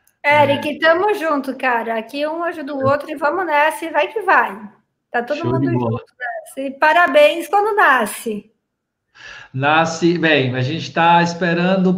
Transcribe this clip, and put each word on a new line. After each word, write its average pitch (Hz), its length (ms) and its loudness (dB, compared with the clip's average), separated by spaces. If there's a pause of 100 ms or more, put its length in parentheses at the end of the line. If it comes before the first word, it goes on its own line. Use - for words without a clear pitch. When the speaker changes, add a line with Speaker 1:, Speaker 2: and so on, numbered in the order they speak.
(260)
Speaker 1:
Eric, 294 440 2
Speaker 2:
É. 269 100 -8
Speaker 1:
tamo 349 360 2
junto, 277 400 -4
cara. 226 420 -4
Aqui 277 280 -6
um 330 180 -6
ajuda 311 300 -8
o 269 120 -4
outro 285 260 0
e 302 40 -8
vamos 339 300 -2
nessa 311 400 0
e 330 40 -8
vai 302 180 0
que 427 140 -8
vai. 240 360 2 (540)
Tá 240 100 -2
todo 285 160 -6
Speaker 2:
Show 123 220 -2
de 277 80 0
Speaker 1:
mundo - 120 0
Speaker 2:
bola. - 200 -2
Speaker 1:
junto - 180 -20
nessa. - 440 -12
E 277 100 -6
parabéns 311 800 4
quando 415 260 0
nasce. 240 760 0 (1040)
Speaker 2:
Nasce, 165 640 2
bem, 139 380 2
a 127 60 -2
gente 156 300 -6
tá 170 300 4
esperando 180 760 0